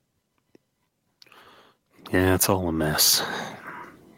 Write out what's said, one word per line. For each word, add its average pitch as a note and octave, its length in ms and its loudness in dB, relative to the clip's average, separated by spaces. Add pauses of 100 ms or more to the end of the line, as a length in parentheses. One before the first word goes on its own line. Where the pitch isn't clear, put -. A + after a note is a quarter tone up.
(2000)
Yeah, F#2 240 4
it's F2+ 140 2
all F#2 180 2
a E2 40 -2
mess. D#2 520 2 (960)